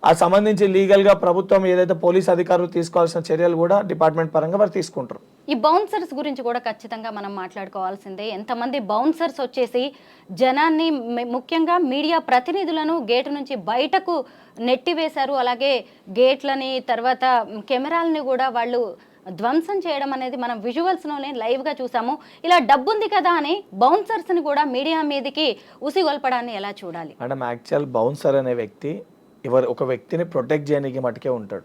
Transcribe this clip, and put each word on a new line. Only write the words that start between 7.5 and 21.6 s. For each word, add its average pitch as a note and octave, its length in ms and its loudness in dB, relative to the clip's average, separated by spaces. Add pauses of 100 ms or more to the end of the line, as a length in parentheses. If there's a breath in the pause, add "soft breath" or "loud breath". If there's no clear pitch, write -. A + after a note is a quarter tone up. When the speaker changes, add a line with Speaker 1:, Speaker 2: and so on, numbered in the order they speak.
Speaker 2:
ఎంతమంది A#3+ 500 -6
బౌన్సర్స్ C4 640 -2
వచ్చేసి B3 520 -2 (380 soft breath)
జనాన్ని, D4+ 580 2
మ-, A#3+ 420 -4
ముఖ్యంగా E4 460 0
మీడియా D#4 400 2
ప్రతినిధులను D#4+ 800 0
గేటు B3 320 -2
నుంచి C#4+ 260 -8
బయటకు C#4 680 -2 (360 loud breath)
నెట్టివేశారు. C#4 720 -2
అలాగే B3 520 0 (260 soft breath)
గేట్లని, C4 760 0
తర్వాత B3 580 0 (220)
కెమెరాలని D#4 520 0
కూడా C4 280 -2
వాళ్ళు A#3+ 680 -4 (160)
ధ్వంసం D4+ 480 -2
చేయడం C#4+ 340 -4
అనేది B3+ 240 -6
మనం A#3+ 240 -6
విజువల్స్‌లోనే D4 720 -4
లైవ్గా B3+ 500 -2